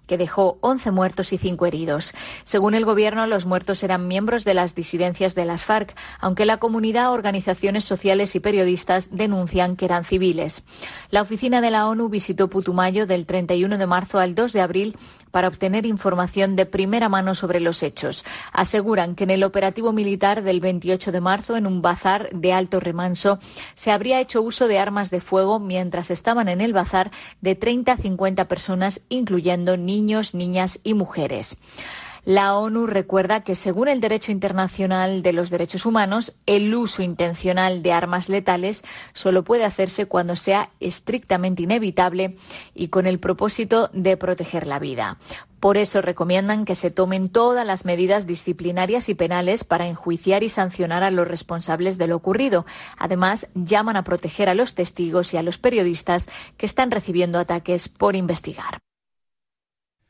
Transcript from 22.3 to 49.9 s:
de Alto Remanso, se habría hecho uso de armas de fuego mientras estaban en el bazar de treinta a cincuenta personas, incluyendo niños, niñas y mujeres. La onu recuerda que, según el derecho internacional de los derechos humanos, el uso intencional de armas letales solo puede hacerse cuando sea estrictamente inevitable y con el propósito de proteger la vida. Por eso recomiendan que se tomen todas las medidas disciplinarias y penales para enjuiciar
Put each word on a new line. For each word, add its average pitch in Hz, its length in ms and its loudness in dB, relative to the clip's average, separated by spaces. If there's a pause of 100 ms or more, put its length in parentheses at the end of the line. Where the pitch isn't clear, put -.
de 180 200 2
Alto 185 280 0
Remanso, 180 580 0 (360)
se - 160 -2
habría 226 300 2
hecho 247 220 0
uso 233 260 0
de 202 100 4
armas 202 320 0
de 180 120 -2
fuego 190 360 2
mientras 185 520 -4
estaban 226 380 0
en 180 120 0
el 226 140 0
bazar 190 360 2 (300)
de 190 140 2
treinta 240 380 2
a 247 40 2
cincuenta 190 500 0
personas, 185 600 -2
incluyendo 180 720 0
niños, 208 560 0
niñas 180 500 -2
y 220 80 0
mujeres. 165 640 -2 (680)
La 196 300 4
onu 220 320 0
recuerda 190 560 0
que, 185 140 -4
según 208 320 0
el 269 120 2
derecho 214 300 -2
internacional 190 920 -2
de 180 100 4
los 175 180 -2
derechos 175 340 -4
humanos, 220 500 0 (120)
el 208 260 4
uso 226 300 -2
intencional 180 800 0
de 175 80 2
armas 175 380 0
letales 190 560 0 (280)
solo 185 300 2
puede 233 220 2
hacerse 190 420 -2
cuando 175 300 0
sea 196 420 0
estrictamente 185 840 -2
inevitable 185 720 0 (400)
y 180 120 -4
con 185 200 2
el 185 100 0
propósito 208 760 0
de 190 240 2
proteger 180 520 -4
la 143 100 -4
vida. 123 400 -6 (400)
Por 202 180 4
eso 208 240 2
recomiendan 190 640 0
que 185 120 -2
se 175 160 -2
tomen 190 360 0
todas 240 380 4
las 185 180 -2
medidas 185 400 2
disciplinarias 180 840 -2
y 202 80 -2
penales 180 480 0
para 175 240 0
enjuiciar 175 560 0